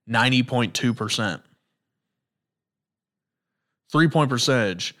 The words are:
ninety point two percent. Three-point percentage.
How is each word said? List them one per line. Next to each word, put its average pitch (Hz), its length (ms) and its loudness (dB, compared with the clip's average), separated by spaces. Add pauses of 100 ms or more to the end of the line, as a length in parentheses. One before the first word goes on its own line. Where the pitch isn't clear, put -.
ninety 123 340 2
point 120 320 -2
two 120 180 0
percent. 107 480 -6 (2500)
Three-point 151 360 4
percentage. 117 720 -2